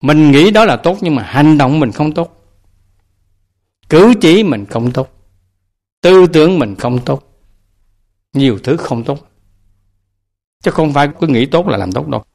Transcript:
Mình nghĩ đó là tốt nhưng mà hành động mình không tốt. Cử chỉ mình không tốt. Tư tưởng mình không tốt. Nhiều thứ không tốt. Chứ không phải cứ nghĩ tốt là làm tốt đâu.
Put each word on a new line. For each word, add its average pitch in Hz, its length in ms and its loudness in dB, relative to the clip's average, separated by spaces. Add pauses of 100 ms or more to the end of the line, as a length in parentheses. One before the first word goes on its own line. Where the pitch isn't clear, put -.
Mình 151 280 4
nghĩ 156 200 4
đó 214 140 4
là 147 120 0
tốt 180 240 -4
nhưng 165 140 -4
mà 117 80 -6
hành 147 340 2
động 143 220 0
mình 127 120 -2
không 151 220 -4
tốt. - 280 -8 (1500)
Cử 190 320 4
chỉ 180 220 4
mình 117 220 -4
không 117 260 -6
tốt. 131 180 -6 (920)
Tư 185 320 6
tưởng 160 260 2
mình 107 160 -4
không 123 300 -6
tốt. 139 180 -6 (1080)
Nhiều 131 300 -2
thứ 147 140 -4
không 117 260 -8
tốt. 143 240 -10 (1400)
Chứ 170 80 -2
không 156 220 -4
phải 143 160 0 (100)
cứ 170 80 -2
nghĩ 127 180 0
tốt 175 220 -4
là 107 100 -4
làm 92 140 -6
tốt 151 160 -8
đâu. 117 160 -8 (120)